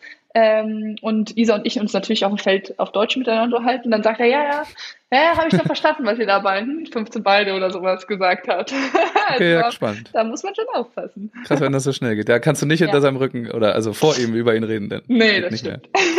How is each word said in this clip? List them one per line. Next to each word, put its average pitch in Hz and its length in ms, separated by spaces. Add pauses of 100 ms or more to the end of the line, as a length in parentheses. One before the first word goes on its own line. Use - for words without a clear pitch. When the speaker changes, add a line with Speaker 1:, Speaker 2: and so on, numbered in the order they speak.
(360)
Speaker 1:
ähm, 220 640
und 220 360
Isa 226 180
und 214 120
ich 226 120
uns 208 140
natürlich 196 320
auf 196 60
dem 208 80
Feld 196 400
auf 190 120
Deutsch 214 240
miteinander 233 420
unterhalten, 240 340
dann 214 100
sagt 220 180
er, 240 60
"Ja, 269 180
ja, 294 200 (480)
ja, 269 120
ja, 330 140
hab 330 100
ich 294 80
doch 285 120
verstanden, 302 380
was 214 120
ihr 226 80
dabei, 196 360
hm, 302 260
fünfzehn 220 340
beide 196 320
oder 185 180
sowas 185 360
gesagt 185 400
habt." 220 300
<laughs> 330 580
Speaker 2:
Okay, 175 180
ja, 165 40
Speaker 1:
Also, - 120
Speaker 2:
gespannt. 113 440
Speaker 1:
da 226 100
muss 226 200
man 392 120
schon 440 180
aufpassen. 214 580 (140)
Speaker 2:
Krass, 143 160
wenn 139 100
das 135 120
so 135 100
schnell 117 220
geht. 107 140
Da 120 100
kannst 139 220
du 143 40
nicht 151 160
Speaker 1:
Ja. 160 60
Speaker 2:
hinter 147 140
seinem 135 160
Rücken 123 340
oder 107 240
also 110 180
vor 147 240
ihm 117 160
über 117 220
ihn 113 80
reden, 107 260
denn - 180
Speaker 1:
Nee, 226 280
Speaker 2:
geht 180 100
Speaker 1:
das - 60
Speaker 2:
nicht - 140
mehr. - 140 (400)